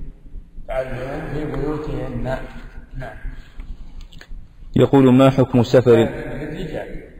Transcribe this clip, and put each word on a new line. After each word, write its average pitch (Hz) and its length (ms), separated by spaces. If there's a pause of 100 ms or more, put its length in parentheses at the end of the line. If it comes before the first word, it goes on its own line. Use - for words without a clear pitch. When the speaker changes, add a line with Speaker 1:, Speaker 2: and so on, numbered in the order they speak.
(680)
Speaker 1:
تعلمهم 131 640
في 151 100
بيوتهن. 131 960 (580)
نعم. 117 200 (1600)
Speaker 2:
يقول: 131 380
"ما 135 160
حكم 127 320
سفر" 117 400
Speaker 1:
الرجال - 1000 (160)